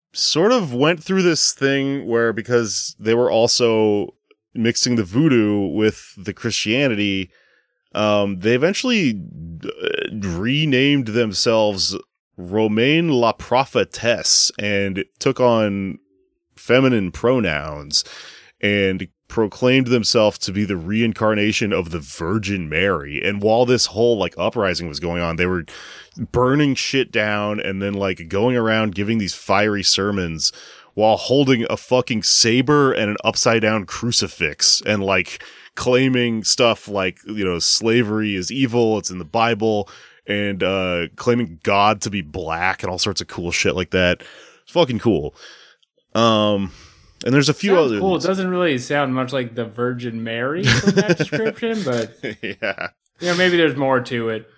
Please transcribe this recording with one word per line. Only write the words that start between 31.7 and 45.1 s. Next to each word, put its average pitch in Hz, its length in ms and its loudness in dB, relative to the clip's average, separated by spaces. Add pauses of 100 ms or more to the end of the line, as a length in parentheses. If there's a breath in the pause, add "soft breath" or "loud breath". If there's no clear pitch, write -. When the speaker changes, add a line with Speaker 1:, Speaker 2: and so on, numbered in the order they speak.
Speaker 1:
fucking 123 460 0
saber 131 720 4
and 104 180 0
an 107 120 -4
upside 113 400 2
down 107 220 0
crucifix - 1000 -2
and, 104 180 0
like, 95 400 -2 (320 loud breath)
claiming 123 680 2
stuff 117 440 2
like, 95 380 -4
you 104 180 -6
know, 90 140 0
slavery 107 800 0
is 90 160 -6
evil, 117 480 2
it's 92 100 -6
in 92 80 -10
the 87 80 -10
Bible, 110 640 0 (380 loud breath)
and, 101 340 -2
uh, 92 540 0
claiming 120 480 -2
God 104 380 4
to 110 100 -6
be 98 100 -4
black 82 640 -4
and 90 80 -6
all 90 80 -6
sorts 98 220 -4
of 87 60 -10
cool 85 240 -6
shit - 240 0
like 90 140 -4
that. 90 320 2 (400 loud breath)
It's - 100 -20
fucking 127 280 2
cool. 78 340 0 (800 loud breath)